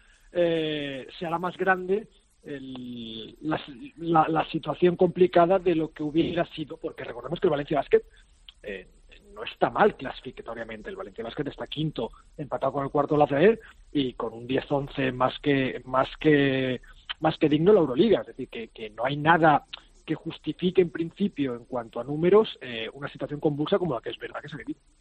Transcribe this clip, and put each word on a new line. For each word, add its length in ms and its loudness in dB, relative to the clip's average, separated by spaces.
eh, 760 -2
se 80 -8
hará 120 -4
más 180 -6
grande 500 0
el, 960 -12
la, 200 -4
la, 320 2
la 220 -2
situación 460 0
complicada 640 4
de 160 2
lo 160 0
que 120 -10
hubiera 420 0
sido, 220 -10
porque 260 -10
recordemos 380 -10
que 60 2
el 60 4
Valencia 260 -2
Basket, 240 2
eh, 240 -12
está 260 -2
mal 260 2
clasificatoriamente. 920 -12
El 60 -12
Valencia 280 -12
Basket 240 -8
está 180 -10
quinto, 440 -6
empatado 360 -4
con 120 -4
el 60 -6
cuarto 240 0
de 40 4
la 60 6
A 40 2
C 60 0
B 260 6
y 220 -2
con 180 -6
un 140 -14
diez 240 -2
once 420 -2
más 280 0
que, 440 0
más 240 0
que, 600 2
más 180 0
que 100 4
digno 220 4
en 60 10
la 40 8
Euroliga. 400 4
Es 80 -12
decir, 200 -12
que, 200 -10
que 220 -14
no 140 -6
hay 120 -2
nada 480 6
que 120 -4
justifique 680 -2
en 80 0
principio, 640 -4
en 100 -12
cuanto 360 -8
a 40 -8
números, 560 4
eh, 320 -8
una 160 -12
situación 300 -10
convulsa 400 0
como 160 -2
la 60 -4
que 100 -8
es 80 -12
verdad 240 -12
que 60 -16
se 80 -12
ha 20 -12
vivido. 220 -10